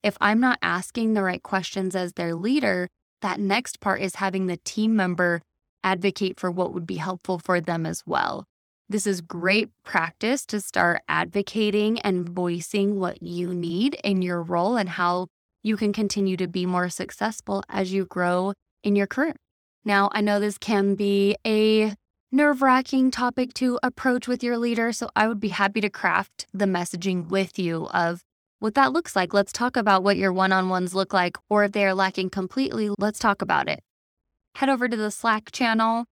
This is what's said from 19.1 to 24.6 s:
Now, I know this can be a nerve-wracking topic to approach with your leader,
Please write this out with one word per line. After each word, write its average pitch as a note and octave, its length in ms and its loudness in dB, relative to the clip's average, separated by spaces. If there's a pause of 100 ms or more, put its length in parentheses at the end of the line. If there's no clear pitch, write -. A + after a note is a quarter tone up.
Now, G3+ 260 4
I G#3+ 80 0
know G#3 180 2
this G#3 200 -2
can G3+ 380 2
be G3+ 380 2 (120)
a G#3+ 480 4 (360)
nerve-wracking C4 800 4
topic B3 440 -2
to B3 280 0
approach B3 460 0
with B3 140 -2
your A#3+ 160 -2
leader, A#3 340 0